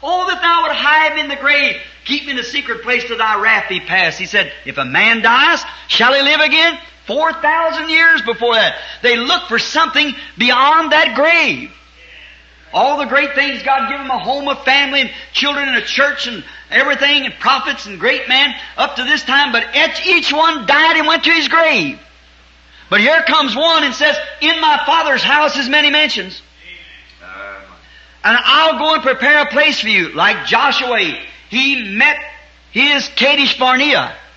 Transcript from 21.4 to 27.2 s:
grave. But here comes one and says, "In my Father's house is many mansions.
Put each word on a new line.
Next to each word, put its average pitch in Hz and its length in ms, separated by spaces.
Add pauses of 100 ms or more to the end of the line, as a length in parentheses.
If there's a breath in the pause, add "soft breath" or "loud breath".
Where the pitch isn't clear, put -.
grave. 294 500 (920 loud breath)
But 202 100
here 302 220
comes 277 340
one 320 280
and 262 100
says, 294 220 (240)
"In 320 200
my 302 260
Father's 302 360
house 294 340
is 262 120
many 294 220
mansions. 233 500 (1800 loud breath)